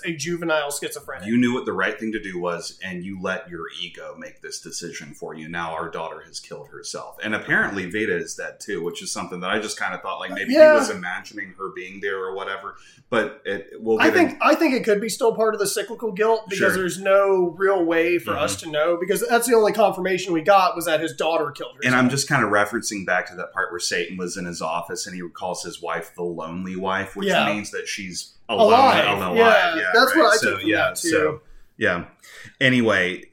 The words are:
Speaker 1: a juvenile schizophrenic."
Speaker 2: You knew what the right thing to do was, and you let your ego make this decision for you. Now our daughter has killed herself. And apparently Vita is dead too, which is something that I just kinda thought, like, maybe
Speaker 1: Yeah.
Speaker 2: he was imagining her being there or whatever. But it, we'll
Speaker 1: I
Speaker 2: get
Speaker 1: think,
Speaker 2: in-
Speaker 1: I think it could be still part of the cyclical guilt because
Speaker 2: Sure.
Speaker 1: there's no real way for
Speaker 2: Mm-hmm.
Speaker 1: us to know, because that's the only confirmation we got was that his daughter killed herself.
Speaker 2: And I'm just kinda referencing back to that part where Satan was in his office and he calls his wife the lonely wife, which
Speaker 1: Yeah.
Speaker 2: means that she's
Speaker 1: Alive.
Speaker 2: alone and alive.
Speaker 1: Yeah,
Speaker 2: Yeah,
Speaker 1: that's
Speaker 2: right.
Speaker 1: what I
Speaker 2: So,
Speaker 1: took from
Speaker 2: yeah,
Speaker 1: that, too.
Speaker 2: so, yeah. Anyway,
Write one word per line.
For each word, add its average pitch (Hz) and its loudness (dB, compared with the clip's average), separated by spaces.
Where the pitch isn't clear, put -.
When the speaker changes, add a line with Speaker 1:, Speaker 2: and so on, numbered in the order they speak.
Speaker 1:
a 175 -2
juvenile 156 0
schizophrenic." 143 -10
Speaker 2:
You 117 2
knew 123 4
what 143 -2
the 104 -2
right 95 0
thing 110 -4
to 107 -4
do 92 -8
was, 85 -6
and 90 -8
you 95 -10
let 92 -6
your 82 -12
ego 82 -14
make - -18
this 78 -12
decision 78 -12
for 78 -12
you. 78 -12
Now 85 -8
our 82 -6
daughter 80 -10
has - -16
killed 73 -16
herself. - -14
And 107 -4
apparently 104 -2
Vita 104 -2
is 82 -6
dead 82 -12
too, 90 -6
which 85 -8
is 92 -10
something 92 -8
that 90 -6
I 110 0
just 104 -8
kinda 92 -6
thought, 92 -8
like, 95 -8
maybe 98 -4
Speaker 1:
Yeah. 311 10
Speaker 2:
he 294 6
was - 0
imagining 95 -10
her 95 -8
being 92 -14
there 98 -4
or 92 -8
whatever. 98 -10
But 107 -2
it, 101 -6
we'll 110 0
Speaker 1:
I 294 6
Speaker 2:
get - 4
Speaker 1:
think, 339 4
Speaker 2:
in- - -14
Speaker 1:
I 277 6
think 302 2
it 214 0
could 202 2
be 226 -4
still 226 0
part 214 0
of 208 -4
the 196 0
cyclical 214 -6
guilt 214 2
because 185 -6
Speaker 2:
Sure. - 4
Speaker 1:
there's 175 -4
no 190 4
real 190 2
way 170 2
for - -4
Speaker 2:
Mm-hmm. 147 -2
Speaker 1:
us 175 -2
to 165 -10
know, 160 2
because 185 -2
that's 240 2
the 240 4
only 214 6
confirmation 185 2
we 156 2
got 185 6
was 165 -4
that 160 2
his 156 -4
daughter 160 0
killed 131 -12
herself. 123 -2
Speaker 2:
And 127 4
I'm 127 6
just 135 -2
kinda 127 4
referencing 104 0
back 90 0
to 87 -16
that 90 -10
part 95 -2
where 87 -6
Satan 92 -4
was 90 -6
in 90 -6
his 85 -8
office 85 -6
and 92 -12
he 90 -8
calls 87 -8
his 82 -12
wife 82 -6
the 90 -8
lonely 87 -8
wife, 95 -4
which 196 -4
Speaker 1:
Yeah. 165 2
Speaker 2:
means 104 -4
that 95 -8
she's 92 -10
Speaker 1:
Alive. 226 6
Speaker 2:
alone 208 2
and 196 -2
alive. 185 0
Speaker 1:
Yeah, 202 6
Speaker 2:
Yeah, 185 -2
Speaker 1:
that's 254 6
Speaker 2:
right. 311 6
Speaker 1:
what 208 6
I 226 6
Speaker 2:
So, - 0
Speaker 1:
took 98 -2
from 104 -2
Speaker 2:
yeah, 104 2
Speaker 1:
that, - -8
too. 117 -4
Speaker 2:
so, - 0
yeah. 90 0
Anyway, 107 4